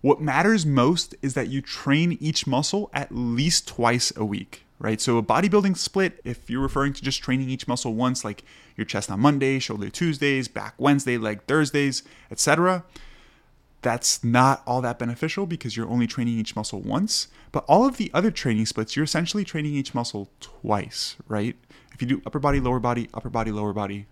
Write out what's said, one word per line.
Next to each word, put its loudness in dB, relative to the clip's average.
What 6
matters 4
most 4
is -2
that -2
you -2
train 2
each -2
muscle 0
at -4
least 0
twice 2
a 0
week, -8
right? -2
So 2
a 2
bodybuilding 4
split, -2
if -10
you're -2
referring 0
to -8
just -4
training 0
each -6
muscle -2
once, 0
like -8
your -4
chest -4
on -2
Monday, 2
shoulder -6
Tuesdays, 0
back -10
Wednesday, 2
leg -4
Thursdays, 2
et -6
cetera, 2
that's -2
not 6
all 0
that -4
beneficial -4
because -8
you're -4
only 2
training -2
each -4
muscle -6
once. -2
But -2
all 8
of 0
the -4
other 4
training 0
splits, -4
you're 2
essentially -2
training -4
each -4
muscle -6
twice, -6
right? -2
If -10
you -4
do 0
upper -4
body, 2
lower 0
body, -2
upper -8
body, -2
lower -2
body -6